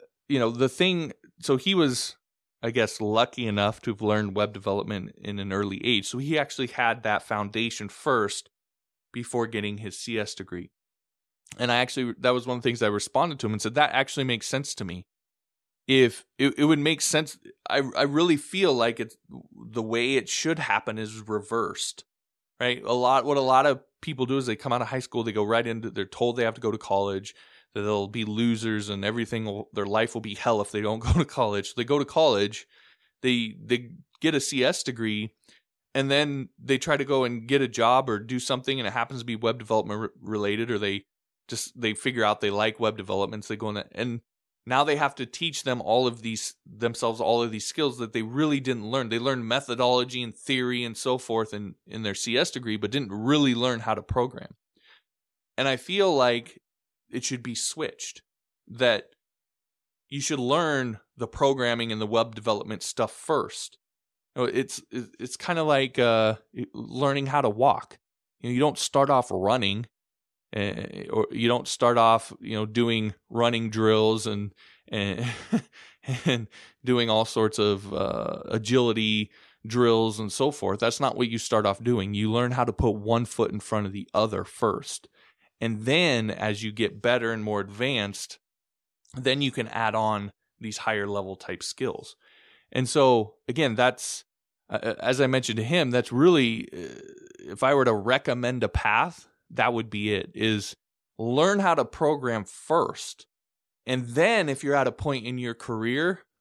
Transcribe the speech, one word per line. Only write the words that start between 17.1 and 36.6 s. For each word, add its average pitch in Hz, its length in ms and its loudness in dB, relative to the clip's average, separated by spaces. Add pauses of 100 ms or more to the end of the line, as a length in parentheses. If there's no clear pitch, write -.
I, 139 140 2 (120)
I - 60 2
really 151 360 4
feel 185 360 2
like 117 260 2
it's, 110 160 -6 (400)
the 110 280 -6
way 117 320 0
it 113 120 0
should 156 320 -2
happen 110 380 -2
is 110 240 -8
reversed, 107 840 -4 (560)
right? 123 240 0
A 110 100 0
lot, 123 300 4
what 139 140 2
a 139 40 2
lot 131 240 6
of 139 140 4 (220)
people 131 240 -4
do 131 120 0
is 127 100 -2
they 110 100 -2
come 127 160 -2
out 123 80 0
of 117 80 -4
high 131 100 -4
school, 123 240 -4
they 113 80 -4
go 104 140 0
right 113 200 2
into, 113 240 -6
they're 95 160 -6
told 120 300 -2
they 123 80 0
have 113 120 0
to - 60 -20
go 110 100 0
to 101 60 -4
college, 98 560 -2 (400)
that 104 100 -6
they'll 104 260 0
be 110 160 -6
losers 110 640 0
and 98 160 -4
everything 110 400 -4
will, 104 260 -8
their 98 140 -2
life 110 280 0
will 117 60 -4
be 110 160 -10
hell 113 240 2
if 101 120 -2
they 104 100 -2
don't 107 180 -2
<laughs> 117 40 -14
go - 100 2
to 165 100 4
college. 104 460 -2
So - 80 -16
they 120 80 -2
go 143 140 2
to 143 40 0
college, 117 640 2 (540)
they, 117 420 0
they 120 280 -2 (280)
get 156 160 2
a 135 60 2
C 131 240 0
S 170 180 0
degree, 110 520 -4 (600)
and 135 160 2
then 143 380 0 (120)